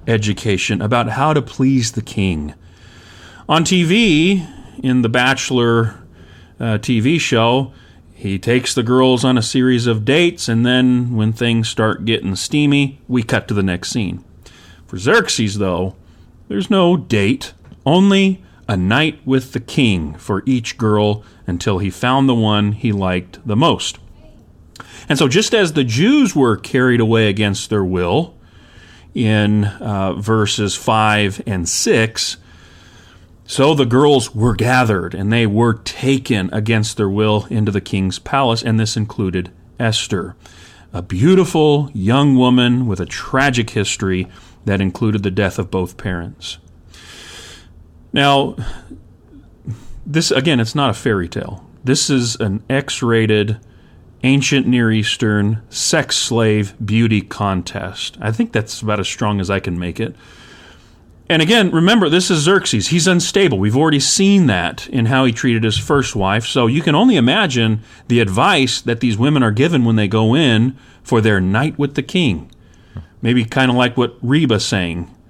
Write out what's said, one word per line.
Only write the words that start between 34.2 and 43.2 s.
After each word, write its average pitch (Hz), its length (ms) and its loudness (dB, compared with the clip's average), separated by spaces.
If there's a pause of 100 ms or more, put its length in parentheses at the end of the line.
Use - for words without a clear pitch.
were 113 220 2
gathered 110 580 2
and 98 200 -2
they 117 120 2
were 110 280 2
taken 131 800 -2
against 110 420 -2
their 101 140 0
will 107 400 0
into 107 240 0
the 98 80 -2
king's 95 380 -4
palace, 123 440 -2
and 110 160 0
this 110 160 -2
included 95 560 -4 (300)
Esther, 107 560 -4 (560)
a 90 80 -8
beautiful 151 920 2
young 131 440 2
woman 123 500 2
with 95 140 -4
a 85 40 -4
tragic 131 680 -2